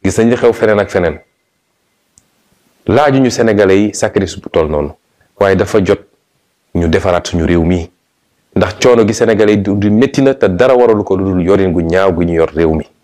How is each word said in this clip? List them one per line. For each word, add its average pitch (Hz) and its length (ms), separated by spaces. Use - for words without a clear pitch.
gis 95 140
nañ 113 100
li 120 80
xew 120 160
feneen 110 260
ak 98 120
feneen. 82 300
Laajuñu 135 440
Sénégalais 101 500
yi 104 140
sacrifice 98 460
bu - 100
toll 80 180
noonu, 73 220
waaye 98 160
dafa 101 260
jot 98 180
ñu 85 140
defaraat 87 380
suñu 85 200
réew 85 180
mi. 85 260
Ndax 98 260
coono 117 240
gi 107 80
Sénégalais 107 400
yi 104 80
di 101 280
métti 117 320
na, 135 120
te 131 140
dara 123 260
waralu 113 300
ko 95 120
lu 95 80
dul 90 220
yorin 95 260
gu 87 100
ñaaw 92 300
gu 87 120
ñu 85 100
yor 82 200
réew 80 200
mi. 78 100